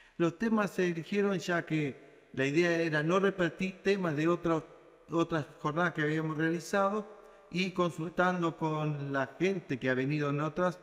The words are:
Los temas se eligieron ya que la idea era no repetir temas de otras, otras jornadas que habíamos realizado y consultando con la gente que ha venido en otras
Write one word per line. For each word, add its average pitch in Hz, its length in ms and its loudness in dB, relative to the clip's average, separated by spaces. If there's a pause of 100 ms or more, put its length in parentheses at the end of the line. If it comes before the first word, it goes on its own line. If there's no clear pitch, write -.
(180)
Los 165 200 2
temas 220 340 2
se 180 180 0
eligieron 196 480 0
ya 170 280 -2
que - 680 -4
la 135 120 0
idea 165 360 2
era 156 200 0
no 180 200 4
repetir 190 600 0
temas 185 360 0
de 156 100 2
otras, 165 340 2 (480)
otras 160 360 0 (140)
jornadas 160 340 0
que 160 80 -4
habíamos 156 340 0
realizado 196 840 0 (340)
y 180 200 -2
consultando 175 840 0
con 151 540 -2
la 135 280 -2
gente 170 400 -2
que 131 100 0
ha 127 60 4
venido 143 340 0
en 143 100 0
otras 175 440 -2